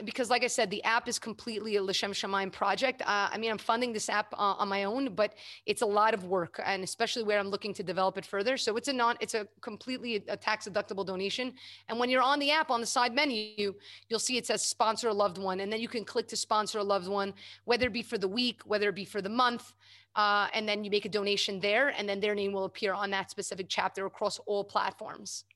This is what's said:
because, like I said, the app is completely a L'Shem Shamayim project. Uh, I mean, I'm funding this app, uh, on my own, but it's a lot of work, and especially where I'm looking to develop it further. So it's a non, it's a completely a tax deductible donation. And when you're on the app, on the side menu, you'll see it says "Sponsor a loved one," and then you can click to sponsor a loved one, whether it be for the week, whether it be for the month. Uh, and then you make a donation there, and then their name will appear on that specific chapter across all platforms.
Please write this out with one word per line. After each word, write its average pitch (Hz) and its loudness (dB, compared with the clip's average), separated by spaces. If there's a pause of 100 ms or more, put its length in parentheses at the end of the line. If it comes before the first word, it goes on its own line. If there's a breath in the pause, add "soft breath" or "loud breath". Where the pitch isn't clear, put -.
because, 220 -4
like 240 4
I 247 2
said, 220 0
the 202 -4
app 226 2
is 240 -2
completely 214 -4
a 202 4
L'Shem 196 0
Shamayim 196 -2
project. 208 2
Uh, 202 2
I - -4
mean, 226 -2
I'm 214 -2
funding 233 0
this 214 -4
app, 208 0
uh, 202 2
on 208 0
my 196 0
own, 226 -2
but 208 2 (320 loud breath)
it's 208 0
a 226 2
lot 208 4
of 190 -2
work, 180 0
and 190 0
especially 226 -2
where 208 2
I'm 202 0
looking 196 -4
to 202 -8
develop 190 0
it 185 -8
further. 208 0
So 220 0
it's 233 -4
a 285 2
non, 240 2
it's - -4
a 214 -2 (140)
completely 240 -6 (100)
a 208 -4
tax 214 -2
deductible 196 -2
donation. 196 -2 (340 loud breath)
And 226 -2
when 247 4
you're 254 6
on 277 6
the 285 2
app, 302 4
on 233 2
the 226 -4
side 240 2
menu, 214 0 (360 loud breath)
you'll 226 0
see 254 0
it 233 -2
says 220 0
"Sponsor 220 2
a 214 2
loved 202 2
one," 190 -2
and 196 -4
then 220 -2
you 233 -6
can 226 -6
click 220 -4
to 220 -8
sponsor 214 0
a - 0
loved 196 2
one, 196 -2 (320 loud breath)
whether 240 4
it 233 0
be 233 -4
for 233 -4
the 190 -2
week, 240 0
whether 208 2
it 185 0
be 196 -6
for 202 -6
the 185 -2
month. 240 0 (420 loud breath)
Uh, 208 4
and 220 -2
then 208 0
you 202 -6
make 202 2
a 214 -4
donation 202 0
there, 214 4
and 202 -4
then 202 0
their 208 2
name 202 0
will 190 0
appear 190 -2
on 196 -2
that 190 -2
specific 190 -8
chapter 190 0
across 196 -2
all 202 -2
platforms. - -4 (120)